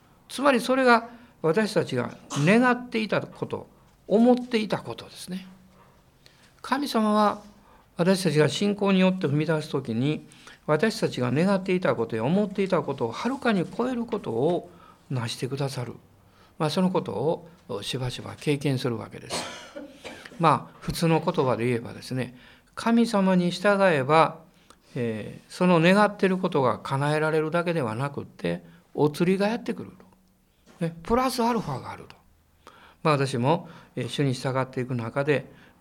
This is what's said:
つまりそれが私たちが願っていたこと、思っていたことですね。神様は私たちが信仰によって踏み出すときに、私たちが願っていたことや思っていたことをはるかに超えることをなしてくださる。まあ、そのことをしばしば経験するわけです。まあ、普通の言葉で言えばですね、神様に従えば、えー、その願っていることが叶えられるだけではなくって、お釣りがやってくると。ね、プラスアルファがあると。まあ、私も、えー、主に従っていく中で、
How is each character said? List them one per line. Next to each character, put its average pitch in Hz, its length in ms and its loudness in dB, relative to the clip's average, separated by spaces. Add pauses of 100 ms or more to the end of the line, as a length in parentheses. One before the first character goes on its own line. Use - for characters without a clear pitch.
(300)
つ - 120 -10
ま 285 100 4
り 240 80 2
そ 254 160 0
れ 262 80 2
が 240 260 4 (320)
私 190 320 2
た 151 120 2
ち 131 100 -6
が 120 220 -4 (140)
願 208 400 4
っ 247 180 -4
て 220 120 -2
い 214 60 -4
た 165 140 0
こ - 240 -10
と、 104 220 -8 (400)
思 233 260 6
っ - 20 6
て 247 220 -2
い 214 100 -2
た 190 120 -2
こ 117 160 -10
と - 100 -16
で - 60 -20
す - 180 -16
ね。 180 180 -12 (1120)
神 277 260 -2
様 214 260 2
は 208 280 2 (560)
私 185 260 2
た 165 80 2
ち 143 60 2
が 151 100 6
信 202 280 0
仰 196 160 2
に 185 80 6
よ 185 100 6
っ 185 80 0
て 170 100 -2
踏 131 40 0
み 151 140 2
出 156 160 0
す 151 80 -12
と 139 120 -2
き 117 120 -6
に、 135 340 0 (380)
私 156 340 0
た 151 100 0
ち 127 100 -6
が 123 120 0
願 175 220 2
っ 190 100 0
て 190 100 0
い 180 60 2
た 160 160 2
こ 117 100 0
と 113 100 -4
や 110 80 -2
思 185 220 2
っ 196 40 -6
て 202 140 -2
い 190 40 0
た 180 140 2
こ 139 120 -6
と 127 140 -2
を 113 40 -6
は - 180 -8
る 269 80 -4
か 240 160 0
に 170 120 0
超 240 240 -4
え 254 60 -4
る 233 100 -4
こ 220 140 -4
と 147 120 -6
を 143 380 0 (400)
な 120 180 -4
し 113 100 -8
て 131 100 -6
く 135 100 -8
だ 139 120 -4
さ 131 140 -6
る。 113 120 -10 (640)
ま 160 80 0
あ、 - 20 -2
そ 185 120 0
の 185 80 4
こ 180 120 0
と 120 460 -4 (220)
を 104 120 -8
し - 160 -6
ば 123 120 -4
し 120 120 -10
ば 104 180 -14
経 147 180 0
験 143 200 0
す 131 100 -2
る 117 100 -2
わ 104 120 -10
け - 100 -16
で - 100 -16
す。 - 140 -6 (960)
ま 151 320 2
あ、 - 80 -20
普 - 140 -6
通 170 140 0
の 160 120 4
言 165 260 0
葉 120 120 2
で 113 80 -2
言 123 120 0
え - 20 -4
ば 107 140 -10
で 107 80 -16
す - 100 -14
ね、 127 260 -6 (380)
神 233 320 2
様 190 280 2
に 175 160 2
従 202 300 2 (100)
え 139 120 2
ば、 151 340 4 (580)
え 113 520 -6
ー、 - 40 -20
そ - 160 0
の 175 120 6
願 185 260 6
っ 202 100 -2
て - 100 0
い 190 40 2
る 185 80 0
こ 185 120 -2
と 151 120 2
が 120 180 2
叶 143 360 -2
え 151 40 0
ら 156 120 0
れ 156 100 2
る 156 80 -2
だ 170 140 -2
け 175 100 -2
で 160 80 -2
は 110 140 -2
な 139 140 -4
く 127 140 -8
っ - 20 -12
て、 - 380 -6 (300)
お 147 160 2
釣 175 240 0
り 190 40 0
が 202 100 0
や 226 80 -2
っ 240 80 -10
て 247 100 -6
く 117 100 -10
る - 80 -16 (880)
と。 170 60 -2
ね、 165 180 -6
プ 226 120 0
ラ 254 160 2
ス 247 100 -2
ア 233 100 2
ル 233 80 0
フ 151 120 -6
ァ 120 100 -6
が 104 100 -12
あ - 40 -12
る - 120 -18
と。 - 80 -20 (880)
ま 160 80 2
あ、 - 40 4
私 131 220 -2
も、 143 320 0 (260)
え 127 80 -4
ー、 120 60 -8
主 151 140 -2
に 135 100 2
従 127 260 -4
っ 127 80 -2
て 131 140 -6
い 120 40 -4
く 127 80 -6
中 117 300 -4
で、 139 220 0 (360)